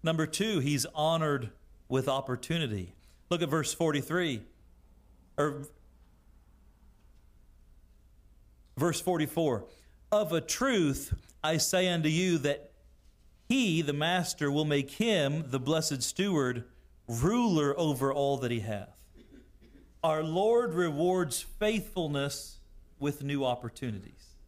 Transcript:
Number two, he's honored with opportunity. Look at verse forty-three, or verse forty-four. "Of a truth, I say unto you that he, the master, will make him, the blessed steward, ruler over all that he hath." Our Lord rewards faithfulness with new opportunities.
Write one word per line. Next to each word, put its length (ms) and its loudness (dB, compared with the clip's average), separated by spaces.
Number 240 0
two, 340 0
he's 340 0
honored 560 0
with 200 0
opportunity. 840 -4
Look 140 0
at 60 -2
verse 260 -2
forty-three, 680 0
or 300 -2
verse 240 2
forty-four. 680 0
"Of 200 2
a 80 2
truth, 720 0
I 140 0
say 320 2
unto 200 2
you 300 2
that 320 -2
he, 340 2
the 100 0
master, 600 0
will 120 2
make 280 0
him, 580 0
the 80 0
blessed 460 0
steward, 600 0
ruler 680 2
over 360 2
all 240 2
that 160 -2
he 80 -2
hath." 360 -8
Our 180 0
Lord 500 2
rewards 680 0
faithfulness 1160 -4
with 240 -4
new 200 -2
opportunities. 920 -6